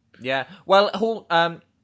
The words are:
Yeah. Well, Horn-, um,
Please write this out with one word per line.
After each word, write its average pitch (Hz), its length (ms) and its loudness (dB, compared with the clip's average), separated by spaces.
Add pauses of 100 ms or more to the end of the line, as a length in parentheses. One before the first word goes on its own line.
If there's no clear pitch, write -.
(200)
Yeah. 131 260 -6 (200)
Well, 196 280 4
Horn-, 220 360 -4
um, 170 320 0 (220)